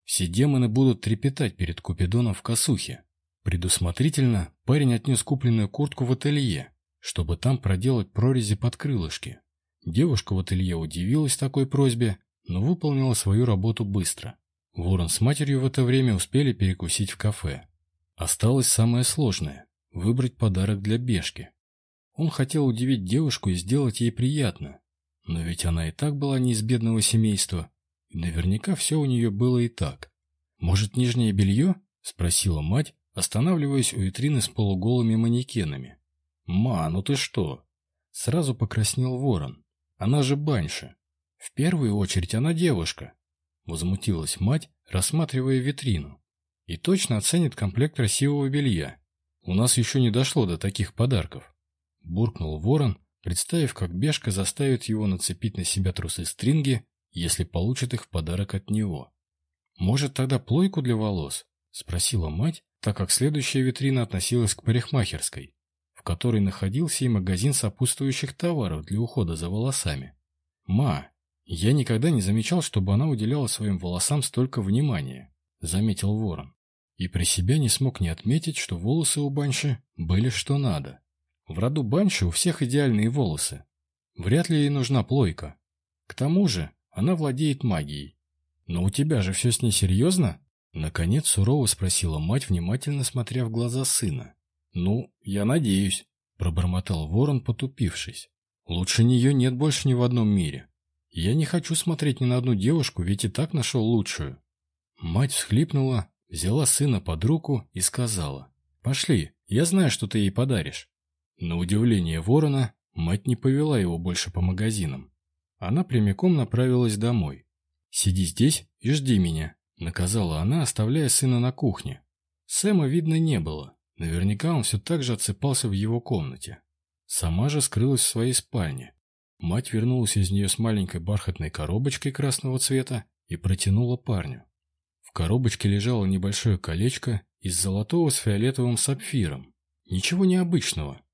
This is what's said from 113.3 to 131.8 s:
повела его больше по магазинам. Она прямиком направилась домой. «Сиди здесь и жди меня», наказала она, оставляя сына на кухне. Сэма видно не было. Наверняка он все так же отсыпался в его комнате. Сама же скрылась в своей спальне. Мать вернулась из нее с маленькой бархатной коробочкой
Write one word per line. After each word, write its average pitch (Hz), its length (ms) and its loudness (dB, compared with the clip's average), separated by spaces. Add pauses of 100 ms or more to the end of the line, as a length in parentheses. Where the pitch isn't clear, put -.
повела 139 440 0
его 85 200 0
больше 87 320 -4
по 87 100 -4
магазинам. 92 680 -2 (480)
Она 120 240 -2
прямиком 120 520 2
направилась 123 640 2
домой. 104 480 -2 (440)
«Сиди 95 360 0
здесь 127 420 0 (120)
и 120 120 -2
жди 135 260 2
меня», 82 380 0 (220)
наказала 90 640 -2
она, 135 240 0
оставляя 123 460 0
сына 127 300 2
на 123 120 2
кухне. - 500 -4 (440)
Сэма 185 420 2
видно 160 320 0
не 156 200 2
было. 76 360 -6 (220)
Наверняка 95 560 0
он 131 100 0
все - 160 -2
так 160 240 -2
же 123 100 -2
отсыпался 127 540 -2
в 101 40 -2
его 107 280 0
комнате. 73 640 -6 (440)
Сама 87 440 0
же 147 120 0
скрылась 127 400 0
в - 60 2
своей 120 260 0
спальне. 76 600 -4 (460)
Мать 90 340 -2
вернулась 117 440 0
из 95 140 2
нее 98 160 2
с - 100 -2
маленькой 107 420 0
бархатной 90 500 -4
коробочкой 117 640 -2